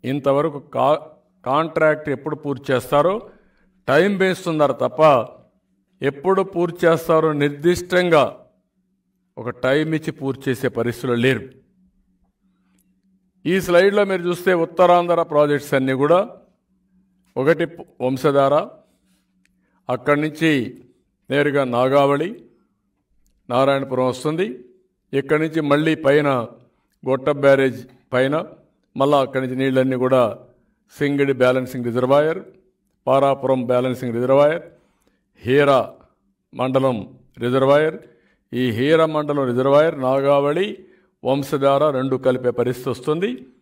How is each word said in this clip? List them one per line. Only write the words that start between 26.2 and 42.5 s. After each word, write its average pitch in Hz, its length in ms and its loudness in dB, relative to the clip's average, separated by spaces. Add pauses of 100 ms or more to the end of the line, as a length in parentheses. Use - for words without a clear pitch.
గొట్ట 135 260 -2
బ్యారేజ్ 135 500 2 (320)
పైన, 135 220 0 (600)
మళ్ళా 143 240 2
అక్కడి 131 240 -2
నుంచి 127 160 -6
నీళ్ళన్నీ 131 360 0
కూడా 127 260 2 (720)
సింగిడి 143 380 0
బ్యాలెన్సింగ్ 127 520 0
రిజర్వాయర్, 139 560 0 (640)
పారాపురం 135 600 0
బ్యాలెన్సింగ్ 123 480 -2
రిజర్వాయర్, 143 500 2 (800)
హీరా 135 380 4 (720)
మండలం 131 440 0 (440)
రిజర్వాయర్. 135 560 2 (560)
ఈ 123 180 -2
హీరా 151 360 2
మండలం 147 400 -2
రిజర్వాయర్ 139 560 2
నాగావళి, 143 640 0 (560)
వంశధార 139 680 0
రెండు 131 260 -2
కలిపే 127 340 0